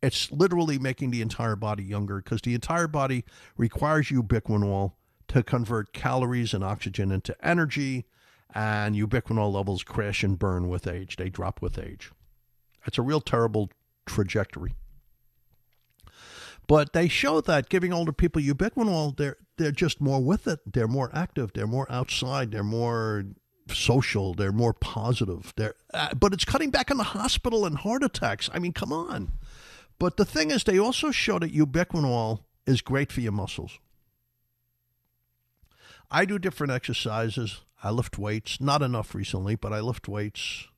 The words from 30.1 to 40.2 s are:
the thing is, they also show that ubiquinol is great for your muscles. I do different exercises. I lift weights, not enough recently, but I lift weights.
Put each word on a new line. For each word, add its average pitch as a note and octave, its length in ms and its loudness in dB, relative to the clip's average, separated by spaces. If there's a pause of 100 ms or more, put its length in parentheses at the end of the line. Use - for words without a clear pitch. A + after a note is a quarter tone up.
the G#3 100 6
thing D#4 240 0
is, C4+ 140 2
they F#3+ 160 6
also B3+ 320 2
show G3+ 280 0
that E3 140 -4
ubiquinol C3+ 920 2 (200)
is C3 160 4
great C3+ 300 0
for - 80 -4
your A2+ 140 -2
muscles. - 460 -6 (2250)
I D#3+ 140 2
do G3+ 160 0
different E3 320 -2
exercises. A2+ 880 -2 (220)
I G2+ 80 -2
lift A#2 260 -2
weights, G#2+ 440 -4
not C#3+ 200 2
enough A#2+ 320 -2
recently, G2 420 -2
but G#2 180 -6
I G#2+ 80 -4
lift A#2 260 -6
weights. - 600 -8 (100)